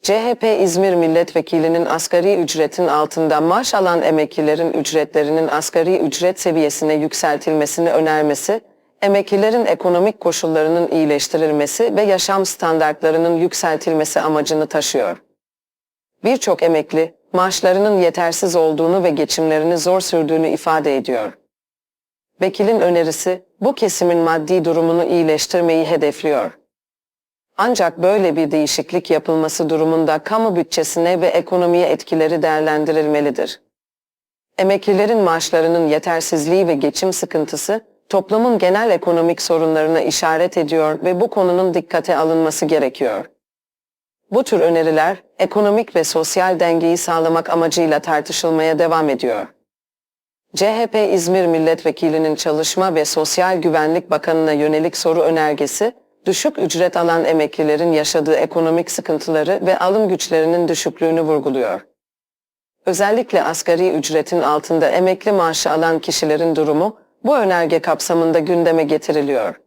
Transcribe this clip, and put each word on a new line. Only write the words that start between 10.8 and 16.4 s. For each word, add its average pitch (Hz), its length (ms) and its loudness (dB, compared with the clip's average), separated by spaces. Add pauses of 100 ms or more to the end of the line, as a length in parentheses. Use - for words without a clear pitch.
iyileştirilmesi 151 1040 0
ve 196 60 2
yaşam 196 440 2
standartlarının 160 920 0
yükseltilmesi 160 840 -2
amacını 156 460 0
taşıyor. 127 540 -2 (1040)
Birçok 220 400 0